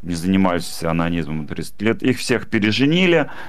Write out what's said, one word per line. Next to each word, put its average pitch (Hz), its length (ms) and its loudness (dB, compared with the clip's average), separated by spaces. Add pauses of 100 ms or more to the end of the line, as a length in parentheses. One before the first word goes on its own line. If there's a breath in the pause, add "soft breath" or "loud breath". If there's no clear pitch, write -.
не 87 100 -4
занимались 90 680 2
анонизмом 82 640 -2
до - 80 -10
тридцати - 300 -8
лет, 107 180 0
их 127 160 0
всех - 280 -2
переженили, 143 800 2 (220 loud breath)